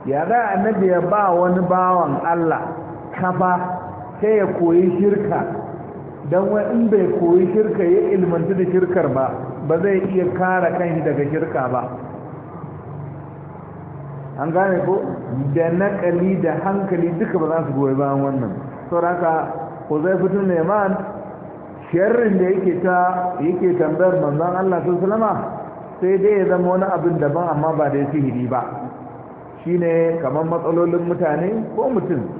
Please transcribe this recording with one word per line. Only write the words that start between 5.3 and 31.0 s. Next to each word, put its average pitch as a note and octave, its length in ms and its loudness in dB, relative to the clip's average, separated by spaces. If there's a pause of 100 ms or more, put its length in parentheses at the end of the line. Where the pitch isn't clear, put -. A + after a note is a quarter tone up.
don G3 220 2
wai G#3 180 2
in A#3 180 2
bai G3 200 4 (100)
koyi F3+ 340 6
shirka G#3+ 320 2
ya F#3 300 4
ilmantu E3+ 400 2
da F#3 160 0
shirkar F3+ 400 2
ba, C3 240 0 (300)
ba D#3+ 180 0
zai G3 180 2 (140)
iya F3+ 180 2
kare F#3 460 2
kanshi E3 240 -2
daga C#3+ 240 0
shirka D#3 460 -2
ba. B2 120 -2 (2500)
An D3 140 -2
gane F#3 320 2
ko? F#3+ 160 0 (540)
Da E3 180 2
nakali F#3 720 0
da D#3+ 180 2
hankali F3+ 580 0
duka G3+ 220 0
ba D#3 80 0
za D#3+ 200 0
su C3 60 -4
goyi C3+ 220 2
bayan C#3 260 0
wannan. C3+ 300 -2 (380)
Saboda E3+ 180 2
haka, F3 260 2 (540)
Huzaifa F#3 380 2
ibn F#3+ 260 2
Yaman, F#3+ 400 2 (960)
sharrin G#3 480 2
da F3+ 60 4
yake F#3 400 2
ta, F3+ 560 2
yake F3+ 400 2
tambayar D#3+ 400 2
manzon D3+ 400 0
Allah F#3 240 0
sallallahu F3+ 80 0
alaihi F3+ 160 0
wasallama, G#3+ 260 2 (680)
sai F#3+ 180 2
dai G#3 180 4
ya F#3 120 2
zama F3+ 180 2
wani F#3 160 2
abin E3+ 340 0
daban C#3+ 300 0
amma D3+ 260 0
ba D3 160 2
da C#3 220 0
sihiri B2 380 0
ba. B2 120 0 (1000)
Shine E3 580 2
kamar D3 240 0
matsalolin E3+ 640 0